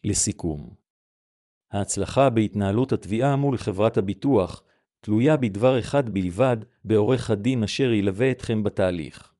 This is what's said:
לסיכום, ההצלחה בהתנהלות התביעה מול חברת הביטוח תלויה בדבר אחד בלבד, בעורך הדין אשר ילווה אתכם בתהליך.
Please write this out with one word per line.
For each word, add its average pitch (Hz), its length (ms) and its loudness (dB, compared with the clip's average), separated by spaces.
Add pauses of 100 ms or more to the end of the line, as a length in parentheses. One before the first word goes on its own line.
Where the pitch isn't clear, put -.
לסיכום, 87 680 -4 (960)
ההצלחה 101 600 0
בהתנהלות 104 600 0
התביעה 117 440 -2
מול 139 200 0
חברת 104 400 0
הביטוח 101 680 0 (380)
תלויה 120 360 2
בדבר 123 420 2
אחד 127 300 -2
בלבד, 98 480 0 (280)
בעורך 110 460 2
הדין 113 320 0
אשר 123 300 0
ילווה 104 380 2
אתכם 117 320 -4
בתהליך. 90 760 -4